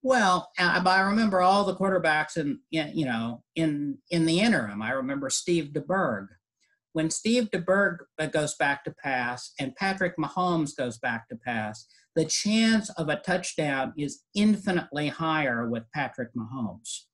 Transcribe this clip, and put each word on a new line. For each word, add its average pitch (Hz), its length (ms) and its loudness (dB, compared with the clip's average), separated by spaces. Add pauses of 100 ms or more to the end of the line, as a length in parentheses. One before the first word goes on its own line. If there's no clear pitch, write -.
Well, 208 460 4 (100)
uh, 175 220 4
but 185 100 4
I 190 100 6
remember 202 400 2
all 196 240 6
the 185 100 0
quarterbacks 165 640 0
in, 143 220 -2 (120)
in, 160 220 -2
you 160 120 0
know, 120 380 -4 (120)
in, 147 420 0 (140)
in 170 140 4
the 160 140 4
interim. 123 420 2
I 113 100 -4
remember 135 380 -4
Steve 160 440 -2
DeBerg. 143 540 -2 (680)
When 160 160 0
Steve 226 420 0
DeBerg, 185 460 2 (220)
uh, 156 80 -2
goes 147 280 -2
back 143 280 0
to - 100 -10 (100)
pass 123 560 -4
and 135 160 -6
Patrick 190 420 -2
Mahomes 165 600 0
goes 123 220 -4
back 117 300 -4
to 120 60 -10
pass, 110 520 -6 (280)
the 160 100 2
chance 220 680 2
of 156 180 -6
a 147 100 0
touchdown 151 760 -2
is 147 260 -6 (120)
infinitely 190 760 2
higher 143 580 0
with 117 160 -4 (100)
Patrick 127 420 -6
Mahomes 113 640 -8 (120)